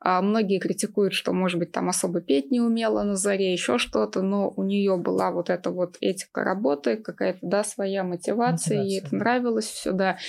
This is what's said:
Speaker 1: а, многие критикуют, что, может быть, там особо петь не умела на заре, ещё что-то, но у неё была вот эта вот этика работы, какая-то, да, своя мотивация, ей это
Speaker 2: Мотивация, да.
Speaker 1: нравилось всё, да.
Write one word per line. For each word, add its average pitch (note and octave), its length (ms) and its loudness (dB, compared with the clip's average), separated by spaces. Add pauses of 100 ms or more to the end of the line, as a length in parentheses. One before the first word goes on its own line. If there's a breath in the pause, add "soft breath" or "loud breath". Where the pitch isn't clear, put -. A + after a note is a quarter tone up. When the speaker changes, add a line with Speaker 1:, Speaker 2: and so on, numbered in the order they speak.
Speaker 1:
а, F#3 200 2
многие G3 380 2
критикуют, F#3+ 540 0
что, - 200 -2
может F#3 260 0
быть, F3 140 -2
там F3+ 160 0
особо F3+ 320 -2
петь C4+ 300 0
не A#3+ 100 2
умела A3+ 420 2
на G3+ 140 0
заре, F#3+ 360 2
ещё F3+ 260 0
что-то, G#3 440 0
но G3 320 2
у G3 80 -2
неё G3 340 2
была F#3 340 2
вот F3 180 -4
эта F3+ 220 -2
вот F3+ 300 -4
этика - 420 -2
работы, A#3 540 0
какая-то, F#3 460 -4
да, G3 220 0
своя G3 380 -4
мотивация, G3+ 760 0
ей G3 200 0
это F#3+ 80 -8
Speaker 2:
Мотивация, - 40 -6
да. G3 80 0
Speaker 1:
нравилось A#3 480 0
всё, - 260 -4
да. F#3+ 240 2 (120 loud breath)